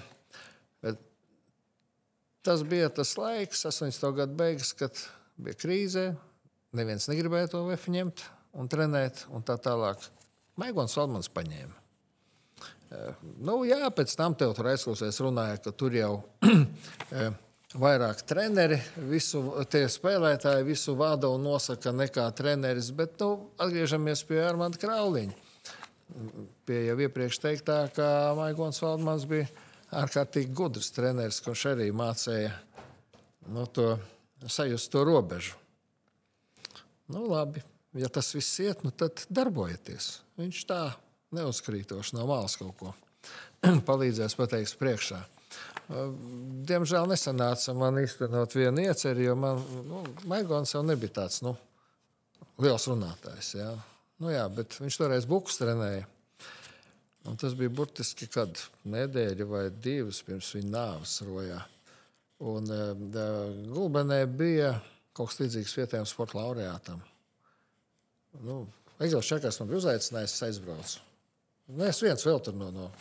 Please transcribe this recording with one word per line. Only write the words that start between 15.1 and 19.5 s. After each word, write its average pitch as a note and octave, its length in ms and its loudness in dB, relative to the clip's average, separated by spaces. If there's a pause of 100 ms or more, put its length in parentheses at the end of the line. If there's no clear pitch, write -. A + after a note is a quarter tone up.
runāja, A2+ 420 0
ka G#2 80 -4
tur C3 200 0
jau, G#2 320 2 (180)
<clears throat> - 20 8
eh, C3+ 880 6 (380)
vairāk B2+ 580 4
treneri, E3+ 540 4 (160)
visu, D3+ 420 0 (300)